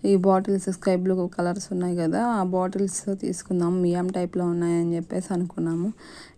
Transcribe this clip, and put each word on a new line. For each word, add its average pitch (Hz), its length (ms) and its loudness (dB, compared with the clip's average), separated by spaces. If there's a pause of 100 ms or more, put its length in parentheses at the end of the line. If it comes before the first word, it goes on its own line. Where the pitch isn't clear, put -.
ఈ 196 120 6
బాటిల్స్ 190 560 4
స్కై 185 240 0
బ్లూ 185 300 0
కలర్స్ 180 460 -2
ఉన్నాయి 180 240 -2
కదా, 175 300 0
ఆ 226 160 0
బాటిల్స్ 190 800 -2
తీసుకుందాం, 180 600 0
మియామ్ 180 280 2
టైప్లో 180 340 -2
ఉన్నాయని 170 520 0
చెప్పేసి 170 360 -4
అనుకున్నాము. 175 600 -2 (460)